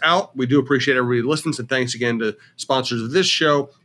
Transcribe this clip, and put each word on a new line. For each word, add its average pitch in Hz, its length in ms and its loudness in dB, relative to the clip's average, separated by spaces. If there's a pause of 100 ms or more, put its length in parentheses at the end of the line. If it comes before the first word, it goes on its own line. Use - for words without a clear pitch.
out. 175 340 0
We - 100 -2
do 135 120 4
appreciate 131 380 2
everybody 123 260 0
who 127 60 -2
listens, 151 320 -2
and 120 80 -10
thanks 123 260 -2
again 117 240 -2
to 110 180 -4 (200)
sponsors 127 460 -2
of 120 100 -6
this 180 140 2
show, 147 440 0 (140)